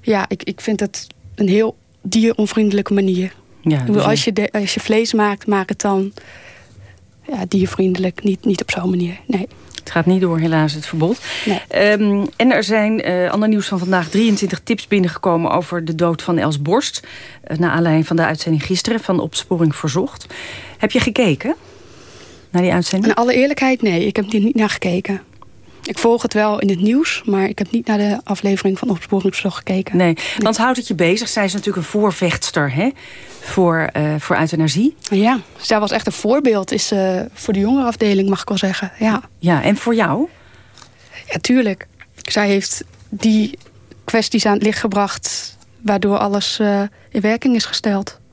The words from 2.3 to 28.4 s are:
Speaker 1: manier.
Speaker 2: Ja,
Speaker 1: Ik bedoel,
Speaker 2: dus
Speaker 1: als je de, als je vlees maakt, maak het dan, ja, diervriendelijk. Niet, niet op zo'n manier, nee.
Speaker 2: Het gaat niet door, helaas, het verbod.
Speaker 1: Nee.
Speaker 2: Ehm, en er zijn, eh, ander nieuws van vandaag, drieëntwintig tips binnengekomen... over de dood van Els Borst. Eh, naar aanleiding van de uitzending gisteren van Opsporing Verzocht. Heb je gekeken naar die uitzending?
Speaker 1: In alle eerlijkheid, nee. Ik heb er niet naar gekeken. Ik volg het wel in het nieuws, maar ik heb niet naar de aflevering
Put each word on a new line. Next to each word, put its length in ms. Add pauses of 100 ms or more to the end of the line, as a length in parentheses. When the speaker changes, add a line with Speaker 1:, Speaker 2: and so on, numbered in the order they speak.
Speaker 1:
manier. 380 (280)
Speaker 2:
Ja, 180
Speaker 1:
Ik 60
bedoel, 100
Speaker 2:
dus 160
Speaker 1:
als 140
je 80
de, 200
als 220
je 60
vlees 320
maakt, 340
maak 220
het 120
dan, 320 (1160)
ja, 200
diervriendelijk. 760
Niet, 220
niet 180
op 80
zo'n 200
manier, 360
nee. 220 (260)
Speaker 2:
Het 180
gaat 140
niet 140
door, 180
helaas, 340
het 140
verbod. 340 (240)
Speaker 1:
Nee. 240
Speaker 2:
Ehm, 580 (100)
en 160
er 120
zijn, 380
eh, 280
ander 180
nieuws 180
van 120
vandaag, 300
drieëntwintig 560
tips 240
binnengekomen... 640
over 340
de 100
dood 280
van 160
Els 240
Borst. 400 (400)
Eh, 160
naar 120
aanleiding 360
van 100
de 80
uitzending 400
gisteren 360
van 200
Opsporing 560
Verzocht. 500 (520)
Heb 120
je 100
gekeken 540 (960)
naar 120
die 100
uitzending? 400
Speaker 1:
In 100
alle 120
eerlijkheid, 480
nee. 240
Ik 100
heb 160
er 80
niet 160
naar 140
gekeken. 500 (640)
Ik 160
volg 240
het 120
wel 260
in 80
het 120
nieuws, 440
maar 240
ik 100
heb 120
niet 160
naar 120
de 260
aflevering 540